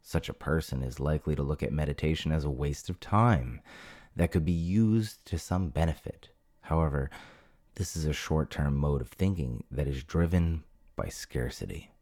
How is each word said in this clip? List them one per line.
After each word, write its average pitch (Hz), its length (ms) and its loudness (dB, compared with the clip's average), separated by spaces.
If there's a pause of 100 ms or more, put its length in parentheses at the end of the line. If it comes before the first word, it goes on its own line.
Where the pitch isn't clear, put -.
Such - 260 -2
a - 60 -6
person 69 480 -2
is 62 160 -6
likely 76 360 0
to 69 80 0
look 73 200 -2
at 65 80 -2
meditation 76 600 0
as 78 120 2
a 73 80 0
waste 71 400 -4
of 90 80 -6
time 98 640 2 (540)
that 85 160 2
could 80 140 2
be 87 60 2
used 107 760 2
to 87 100 -2
some 92 320 0
benefit. - 600 -2 (320)
However, 73 500 0 (640)
this - 200 -6
is 80 100 -2
a 76 80 0
short-term 73 640 0
mode 71 240 2
of 64 100 -6
thinking 80 600 -2
that 67 180 -2
is 67 160 -4
driven 82 600 2 (320)
by - 120 -4
scarcity. - 840 -8 (100)